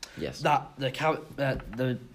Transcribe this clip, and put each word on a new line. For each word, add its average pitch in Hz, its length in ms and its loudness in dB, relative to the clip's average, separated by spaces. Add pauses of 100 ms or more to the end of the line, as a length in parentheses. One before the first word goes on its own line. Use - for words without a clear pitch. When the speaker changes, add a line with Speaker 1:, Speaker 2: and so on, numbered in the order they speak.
(180)
Speaker 1:
Yes. 143 240 -6
Speaker 2:
that 147 260 4 (100)
the 131 140 0
ca-, 156 280 2 (180)
uh, 135 180 2 (220)
the 127 200 2 (180)